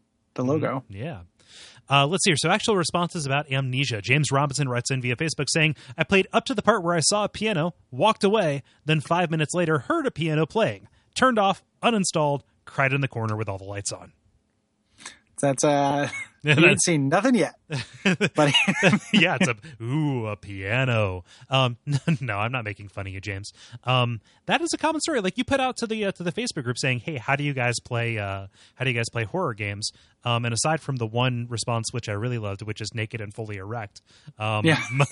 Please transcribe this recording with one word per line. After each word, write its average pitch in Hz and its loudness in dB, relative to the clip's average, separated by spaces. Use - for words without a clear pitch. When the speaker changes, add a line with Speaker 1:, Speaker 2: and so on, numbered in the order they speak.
Speaker 1:
the 131 -4
Speaker 2:
Mm-hmm. 127 0
Speaker 1:
logo. 139 -2
Speaker 2:
Yeah. 104 -12
Uh, 139 4
let's 175 0
see 196 4
here. 147 4
So 160 0
actual 214 2
responses 175 -2
about 135 -2
Amnesia. 127 -2
James 127 2
Robinson 139 0
writes 120 -4
in 131 -2
via 123 -4
Facebook 156 -4
saying, 156 2
"I 156 0
played 190 4
up 220 4
to 269 -4
the 202 0
part 208 2
where 170 0
I 165 2
saw 208 2
a 190 -2
piano, 180 -2
walked 175 0
away, 185 2
then 156 2
five 170 2
minutes 160 -2
later 160 2
heard 311 0
a 233 0
piano 156 0
playing. 123 0
Turned 254 4
off, 196 2
uninstalled, 170 0
cried 135 0
in 139 2
the 135 0
corner 110 -4
with 107 -4
all 98 -6
the 95 -14
lights 101 -8
on." 101 -16
Speaker 1:
That's, 139 2
uh, 143 2
<laughs> - -10
Speaker 2:
Yeah, 147 4
Speaker 1:
you 143 4
ain't 170 8
Speaker 2:
that's - 2
Speaker 1:
seen 147 2
nothing 202 4
yet, 170 0
Speaker 2:
<laughs> 160 -2
Speaker 1:
buddy. 143 6
<laughs> 190 4
Speaker 2:
Yeah, 170 4
it's 175 4
a, 117 -2
ooh, 131 0
a 104 -6
piano. 101 0
Um, 131 2
<laughs> 165 0
no, 107 -4
I'm 113 -2
not 123 -6
making 101 -8
fun 98 -10
of 95 -8
you, 95 -10
James. 98 -10
Um, 123 2
that 240 2
is 330 -2
a 311 -4
common 311 0
story. 294 -2
Like, 185 -2
you 247 -2
put 277 0
out 262 -2
to 233 -4
the, 220 -4
uh, 190 -2
to - -12
the 175 -2
Facebook 226 -4
group 120 -4
saying, 127 0
"Hey, 160 -8
how 139 -2
do 143 -4
you 147 -2
guys 123 0
play, 117 -4
uh, 98 -6
how 131 -6
do 135 0
you 117 -2
guys 117 -2
play 117 -4
horror 151 -4
games?" 101 -6
Um, 120 2
and 117 -2
aside 156 0
from 135 -6
the 117 -4
one 120 -2
response, 117 -4
which 120 -8
I 107 -4
really 117 -4
loved, 101 -6
which 104 -8
is 107 -10
naked 110 -6
and 104 -12
fully 107 -10
erect, 104 -12
um, 107 -2
Speaker 1:
Yeah. 156 4
Speaker 2:
<laughs> - -8
mo-, 139 4